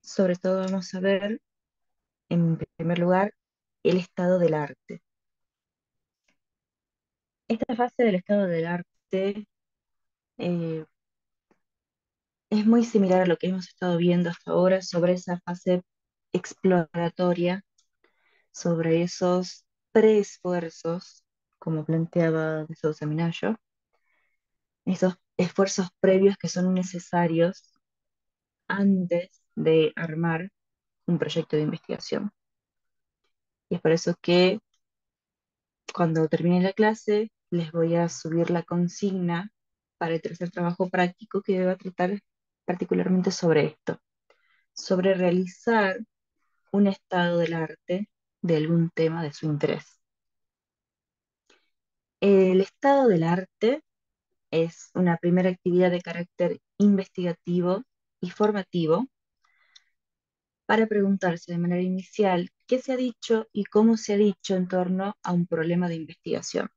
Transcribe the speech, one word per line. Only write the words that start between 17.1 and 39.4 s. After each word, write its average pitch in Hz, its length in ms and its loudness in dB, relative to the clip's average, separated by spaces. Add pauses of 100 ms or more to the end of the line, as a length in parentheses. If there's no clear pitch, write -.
sobre 165 520 0
esos 180 640 -2 (260)
preesfuerzos, 180 1300 0 (360)
como 156 260 -6
planteaba 160 800 -2
de 160 100 -14
Sousa 156 300 -6
Minayo, 165 500 -4 (1300)
esos 185 280 0 (240)
esfuerzos 190 520 0 (100)
previos 196 380 4
que 170 120 -6
son 180 240 -2
necesarios 175 960 -2 (960)
antes 185 760 0 (140)
de 160 420 2
armar 165 520 -4 (560)
un 170 140 0
proyecto 156 380 -2
de 151 60 2
investigación. - 680 -6 (1400)
Y 180 60 -2
es 175 60 -8
por 156 100 2
eso 170 300 0
que 180 380 4 (1300)
cuando 160 360 0
termine 175 320 2
la 190 100 0
clase 214 600 0 (180)
les 165 240 -4
voy 165 220 0
a 170 120 2
subir 170 420 -2
la 170 140 0
consigna 175 880 -4 (460)